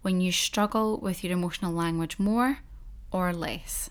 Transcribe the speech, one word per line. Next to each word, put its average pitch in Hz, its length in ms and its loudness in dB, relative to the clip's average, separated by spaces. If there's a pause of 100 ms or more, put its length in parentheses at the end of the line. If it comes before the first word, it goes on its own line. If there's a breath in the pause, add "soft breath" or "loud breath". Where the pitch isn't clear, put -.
when 185 180 2
you 185 120 2
struggle 214 680 2
with 185 240 -4
your 180 80 0
emotional 175 400 0
language 165 460 0
more 233 400 2 (520)
or 180 220 2
less? - 580 -4